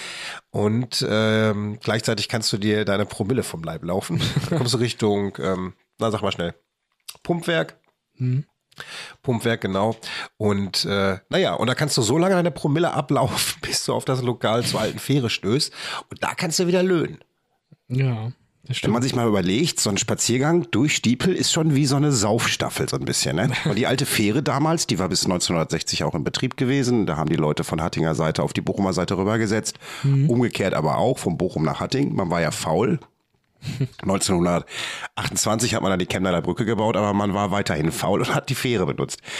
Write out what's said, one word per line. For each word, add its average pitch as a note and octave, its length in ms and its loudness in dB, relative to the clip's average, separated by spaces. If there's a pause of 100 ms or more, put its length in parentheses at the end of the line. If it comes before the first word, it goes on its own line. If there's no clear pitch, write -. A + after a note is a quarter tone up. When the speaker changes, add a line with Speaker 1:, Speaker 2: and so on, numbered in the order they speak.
(520)
Speaker 1:
Und, A2+ 580 0
ähm, G#2+ 760 2
gleichzeitig A2 460 -2
kannst A2+ 240 -2
du A2+ 40 -2
dir G#2+ 280 2
deine G2+ 200 2
Promille A2 380 -2
vom - 200 -10
Leib E2 200 -8
laufen. F2 380 -2 (140)
<laughs> - 140 0
Da F3 80 0
kommst A#2+ 160 0
du B2+ 40 0
Richtung, G#2 640 0
ähm, F#2 320 -2 (240)
na, A2 140 0
sag G#2+ 100 -2
mal D3 100 0
schnell, E3+ 240 -4 (680)
Pumpwerk. E3+ 520 -2 (400)
Speaker 2:
Mhm. B2+ 300 -2 (800)
Speaker 1:
Pumpwerk, A2+ 380 0
genau. G2+ 340 0 (420)
Und, G2+ 480 0
äh, G2 320 0 (120)
naja, D3 260 0
und - 100 -2
da B2 80 0
kannst D3+ 240 0
du C#3 60 2
so A2+ 160 2
lange F#3+ 160 4
deine F3 160 2
Promille E3 420 0
ablaufen, - 640 0
<laughs> - 20 -14
bis - 240 -4
du C3 100 0
auf A#2 100 -2
das B2+ 160 0
Lokal A#2+ 420 0
zur G2+ 160 -2
alten F#2 200 -2
Fähre C3+ 320 0
stößt. A#2 420 0 (380)
Und - 120 -8
da - 120 -4
kannst F3+ 240 -2
du F3 80 2
wieder F3+ 160 4
löhnen. D#3 340 0 (680)
Speaker 2:
Ja, B2 440 0 (360)
das B2 100 -4
stimmt. - 120 0
Speaker 1:
Wenn G#2 40 4
man A#2+ 80 2
sich B2 140 0
mal A#2 120 2
überlegt, G2+ 520 2
so - 100 0
ein G2 80 0
Spaziergang C3+ 720 2
durch C3+ 260 2
Stiepel A3 380 2
ist - 180 0
schon D#3+ 220 2
wie C#3 140 4
so C3 80 2
eine C#3+ 160 4
Saufstaffel G#2+ 760 0
so C#2+ 100 -4
ein C2+ 80 -4
bisschen, - 320 0
ne? A#2 220 2
Speaker 2:
<laughs> - 60 -6
Speaker 1:
Und G#2+ 140 0
die - 80 2
alte - 180 0
Fähre - 380 2
damals, D#3 420 2
die F2+ 140 0
war F#2 100 0
bis F2+ 180 0
neunzehnhundertsechzig E2 760 0
auch D2 100 0
in D#2 100 -2
Betrieb - 320 -2
gewesen. B2 520 2
Da D#2 100 0
haben D#2 140 0
die E2+ 40 4
Leute D2+ 280 2
von D#2+ 180 -2
Hattinger D#2+ 320 0
Seite D#2 300 0
auf - 100 -2
die - 80 0
Bochumer F#2+ 320 0
Seite F2 240 0
rübergesetzt. G#2+ 640 0 (240)
Speaker 2:
Mhm. C#3 260 4
Speaker 1:
Umgekehrt A#2 460 2
aber D2+ 240 0
auch A2 180 2
von F2 220 -2
Bochum F2 240 0
nach C#2+ 160 0
Hatting. B2 340 0
Man F2+ 160 0
war E2+ 120 2
ja D#2 100 2
faul. A#2 480 0 (600)
Speaker 2:
<laughs> - 200 -8 (260)
Speaker 1:
Neunzehnhundertachtundzwanzig G2 1700 -2
hat - 60 0
man F#2+ 100 0
dann F#2 80 2
die F2+ 60 0
Chemnader F#2 360 0
Brücke F2 240 -2
gebaut, A2 300 0
aber G#2 180 2
man G2+ 200 0
war G2+ 180 0
weiterhin E2 400 0
faul F#2+ 300 0
und - 120 -2
hat D3+ 160 -2
die C3 60 0
Fähre A2+ 300 0
benutzt. - 340 -4 (200)